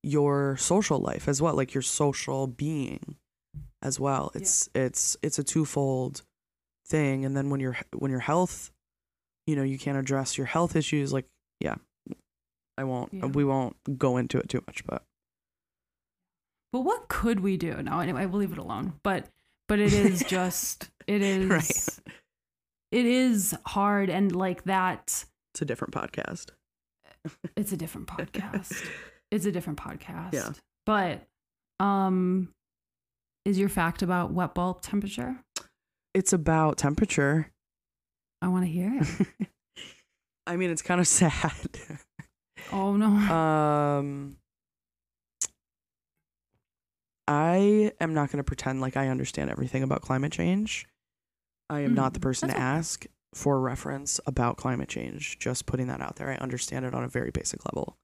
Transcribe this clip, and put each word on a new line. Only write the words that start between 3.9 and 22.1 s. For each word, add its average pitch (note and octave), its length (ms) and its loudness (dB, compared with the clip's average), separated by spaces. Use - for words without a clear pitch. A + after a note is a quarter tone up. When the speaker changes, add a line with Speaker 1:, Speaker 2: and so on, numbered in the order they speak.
Speaker 1:
well. C3+ 340 0
Speaker 2:
Yeah. - 80 -8
Speaker 1:
It's, - 340 0
it's, - 460 0
it's - 180 -2
a C#3+ 40 -2
twofold C#3 760 0
thing. C3+ 380 2
And C3+ 100 -2
then C#3 140 0
when C#3 100 0
your, B2+ 180 -2
when C#3 160 -2
your B2+ 100 0
health, F3 500 0
you D#3 80 2
know, C#3 80 0
you C3+ 140 -2
can't C#3 200 -2
address C3+ 400 -2
your C3+ 100 -2
health E3+ 280 0
issues, C#3+ 380 0
like, C3+ 120 -2
yeah, B1 160 -2
I C3+ 80 -4
won't, B2 280 -4
Speaker 2:
Yeah. F#3+ 120 -6
Speaker 1:
we C#3 180 2
won't C3+ 320 2
go B2+ 200 4
into B2+ 200 0
it - 120 0
too - 180 -2
much, - 180 -14
but. - 180 -6
Speaker 2:
But B3+ 100 -2
what G4 280 0
could A3+ 300 2
we F#3 180 2
do? D#3+ 240 -4
No, - 180 -2
anyway, F3 260 -2
we'll F#3+ 140 0
leave F#3+ 120 0
it E3+ 80 -8
alone. C#3+ 340 -6
But, F#3+ 240 0
but G#3 120 2
it G#3 120 6
is G3+ 320 4
Speaker 1:
<laughs> - 40 -2
Speaker 2:
just, - 640 -2
it G3+ 140 2
is, F#3+ 280 2
Speaker 1:
Right. E3 400 2